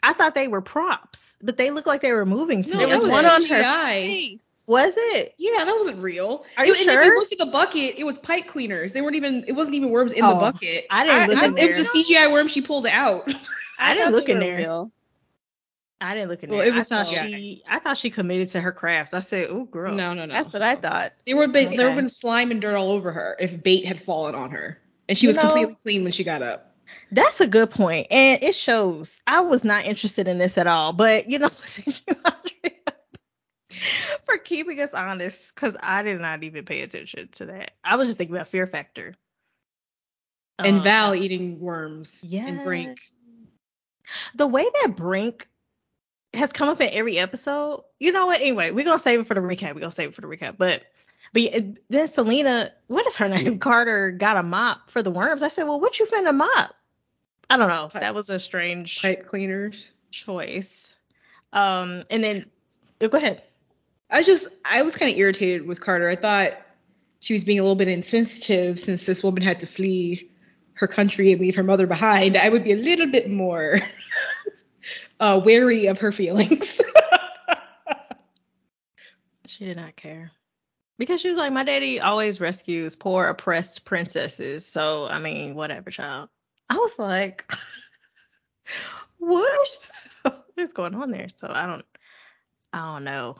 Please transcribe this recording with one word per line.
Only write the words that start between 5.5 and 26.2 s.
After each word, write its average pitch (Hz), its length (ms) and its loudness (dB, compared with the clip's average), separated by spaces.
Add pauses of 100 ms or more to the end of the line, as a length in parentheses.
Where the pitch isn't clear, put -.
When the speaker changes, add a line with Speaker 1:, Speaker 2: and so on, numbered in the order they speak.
Speaker 2:
that 392 120 0
wasn't 285 260 -2
real. 190 420 -6 (120)
Speaker 1:
Are 254 80 4
Speaker 2:
It, 311 40 6
Speaker 1:
you 381 140 10
Speaker 2:
and 359 80 6
if 262 120 8
you - 0 -
Speaker 1:
sure? 370 120 10
Speaker 2:
looked 440 180 2
at 370 60 -10
the 330 80 0
bucket, 277 520 0
it 285 60 -6
was 285 140 -4
pipe 349 280 -4
cleaners. 196 460 -6
They 262 100 -4
weren't 294 140 -2
even, 277 300 -2
it 233 60 -4
wasn't 285 240 -2
even 269 140 0
worms 240 220 2
in 226 140 4
the 190 80 8
Speaker 1:
Oh, 180 60 2
Speaker 2:
bucket. 180 500 -2
Speaker 1:
I 214 140 4
didn't 311 180 6
Speaker 3:
I, 349 40 4
Speaker 1:
look 269 160 4
Speaker 3:
I - 40 4
Speaker 1:
in - 100 2
Speaker 2:
It 330 100 6
was 330 100 2
Speaker 1:
there. - 20 0
Speaker 2:
a 320 60 2
C 320 200 2
G 330 120 6
I 311 120 8
worm 294 200 4
she 294 140 -2
pulled 277 240 -4
out. 220 460 0 (260)
<laughs> - 200 -16
Speaker 1:
I 175 140 2
Speaker 3:
I - 20 4
Speaker 1:
didn't 349 120 2
Speaker 3:
thought 262 60 4
Speaker 1:
look 240 140 2
Speaker 3:
they 269 60 2
Speaker 1:
in 190 60 2
Speaker 3:
were 185 80 0
Speaker 1:
there. 180 120 -4
Speaker 3:
real. 170 340 -6 (1080)
Speaker 1:
I 190 140 -6
didn't 208 160 -6
look 175 120 -10
in 156 80 -12
Speaker 2:
Well, 208 100 -2
Speaker 1:
there. 202 80 4
Speaker 2:
it 240 60 2
was 233 160 -2
Speaker 1:
I - 0 -
Speaker 2:
not 208 160 0
Speaker 1:
thought - 20 -
Speaker 2:
C 165 80 -2
G - 20 0
I. 156 100 -4
Speaker 1:
she, 202 400 -12
I 196 100 -2
thought 302 180 -4
she 240 140 -4
committed 185 400 -4
to 180 100 -4
her 180 120 -4
craft. 170 420 -2
I 185 60 -4
said, 185 300 -4
"Ooh, 233 160 -8
girl." 190 280 -8
Speaker 2:
No, 180 200 -4
no, 165 120 -10
no. 147 80 -12
Speaker 3:
That's 240 180 -4
what 202 100 -4
I 240 140 2
thought. 180 360 -4 (140)
Speaker 2:
There 262 100 0
would 294 160 4
been, 269 240 4
there 247 100 4
would 262 80 2
Speaker 1:
Okay. 285 80 -2
Speaker 2:
been 254 80 -2
slime 240 400 -2
and 220 100 -2
dirt 208 140 -2
all 190 160 0
over 185 220 -2
her 95 280 -8
if 175 220 -6
bait 185 240 4
had 165 160 -6
fallen 156 320 -4
on 135 160 -8
her, 156 280 -12 (300)
and 196 80 2
she 247 100 6
Speaker 1:
You 226 40 8
Speaker 2:
was 214 60 4
Speaker 1:
know, 311 60 2
Speaker 2:
completely 302 400 2
clean 208 200 -2
when 180 100 -4
she 185 120 -6